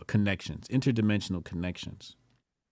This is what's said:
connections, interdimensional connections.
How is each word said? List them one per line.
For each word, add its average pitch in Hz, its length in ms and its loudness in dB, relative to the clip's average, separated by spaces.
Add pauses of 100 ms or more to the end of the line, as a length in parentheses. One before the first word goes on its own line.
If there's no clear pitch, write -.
connections, 98 640 0
interdimensional 104 760 2
connections. - 720 -8 (560)